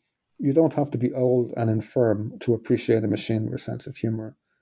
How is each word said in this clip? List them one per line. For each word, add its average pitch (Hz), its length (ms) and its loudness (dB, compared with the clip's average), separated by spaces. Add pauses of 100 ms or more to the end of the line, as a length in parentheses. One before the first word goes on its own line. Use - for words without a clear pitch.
(380)
you 143 140 2
don't 156 220 4
have 147 180 0
to 117 60 -2
be 123 140 0
old 127 440 2
and 113 120 0
infirm 110 720 0
to 120 140 0
appreciate 113 480 2
a 107 60 -2
machine 110 380 -2
with - 80 -6
a - 40 -8
sense 120 300 -8
of 135 80 -14
humor. 113 400 -6 (260)